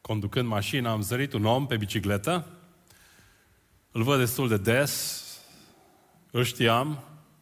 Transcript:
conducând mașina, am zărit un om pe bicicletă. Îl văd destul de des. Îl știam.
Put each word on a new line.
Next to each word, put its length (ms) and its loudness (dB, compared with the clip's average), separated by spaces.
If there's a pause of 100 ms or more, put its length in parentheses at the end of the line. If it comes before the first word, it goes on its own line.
conducând 480 -2
mașina, 420 -2
am 100 0
zărit 320 -2
un 120 0
om 220 2
pe 100 -2
bicicletă. 720 -2 (1500)
Îl 100 -2
văd 160 4
destul 300 0
de 80 2
des. 680 0 (1080)
Îl 140 2
știam. 600 2 (380)